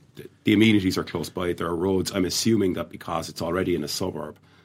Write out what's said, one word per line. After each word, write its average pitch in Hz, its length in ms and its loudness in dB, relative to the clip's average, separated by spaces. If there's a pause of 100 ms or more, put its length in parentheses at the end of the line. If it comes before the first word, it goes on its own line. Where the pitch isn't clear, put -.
(160)
the, - 140 -16 (160)
the 113 80 6
amenities 104 440 6
are 85 60 0
close 82 240 -6
by. 90 240 -4
There 85 160 -4
are 85 80 -2
roads. 92 380 0
I'm 95 100 0
assuming 98 500 2
that 82 160 -6
because 82 380 -6
it's 82 140 -10
already 87 340 -2
in 76 80 -2
a 73 60 -8
suburb, 78 480 -6 (280)